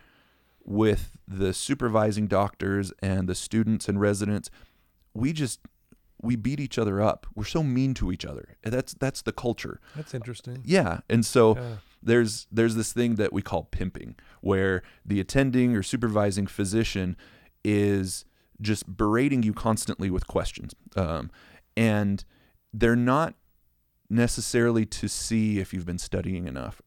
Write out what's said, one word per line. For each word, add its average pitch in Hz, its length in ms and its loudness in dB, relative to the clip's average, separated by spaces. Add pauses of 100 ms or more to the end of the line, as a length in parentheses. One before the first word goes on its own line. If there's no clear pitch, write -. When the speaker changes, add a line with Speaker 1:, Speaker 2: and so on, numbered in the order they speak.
(640)
Speaker 1:
with 104 540 2 (100)
the 95 260 -2
supervising 107 720 0
doctors 98 760 0
and 95 260 0
the 92 80 -2
students 110 540 0
and 101 100 2
residents, 104 500 0 (640)
we 131 200 -2
just, 147 260 -4 (600)
we 120 140 0
beat 123 240 -4
each 139 180 -6
other 104 240 2
up. - 340 0
We're 110 80 -6
so 160 200 -2
mean 131 320 2
to 92 160 -2
each 87 140 -6
other. 69 380 -14
And 110 100 -4
that's, 127 200 -4
that's - 300 -4
the 110 100 -4
culture. - 480 -6 (140)
Speaker 2:
That's 151 180 -12
interesting. 123 500 -12
Speaker 1:
Yeah. 139 360 2 (100)
And 117 160 4
so 113 320 8
Speaker 2:
Yeah. 120 180 -10 (260)
Speaker 1:
there's, 117 500 2
there's 113 240 2
this 113 180 -2
thing 120 220 2
that 104 180 0
we 98 80 -2
call 90 240 -4
pimping, - 500 -8 (260)
where 95 420 2 (220)
the 101 140 0
attending 123 560 2
or 98 80 0
supervising 104 640 0
physician 98 720 -2 (460)
is 101 640 0 (360)
just 101 340 -4
berating 120 480 2
you 107 100 2
constantly - 560 -2
with 92 180 -2
questions. - 460 -4 (220)
Um, 82 360 -2 (440)
and 104 480 2 (520)
they're 117 200 4
not 131 400 2 (760)
necessarily 117 760 2
to - 220 -8
see 110 520 0
if 92 140 -6
you've 90 120 -6
been 87 120 -6
studying 90 500 -4
enough 65 400 -10